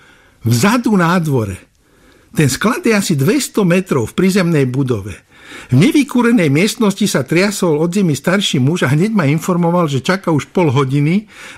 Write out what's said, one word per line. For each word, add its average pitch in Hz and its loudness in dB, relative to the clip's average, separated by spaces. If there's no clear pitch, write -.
„Vzadu 202 0
na 170 2
dvore.“ 131 -2
Ten 151 2
sklad 226 -2
je 220 2
asi 196 0
dvesto 185 0
metrov 165 0
v - -14
prízemnej 170 2
budove. 123 -4
V 123 2
nevykúrenej 233 2
miestnosti 196 0
sa 170 0
triasol 175 0
od 170 -2
zimy 175 0
starší 185 -2
muž 151 0
a 123 2
hneď 202 0
ma 175 0
informoval, 170 0
že 139 -2
čaká 185 -2
už 143 -2
pol 165 0
hodiny, 143 0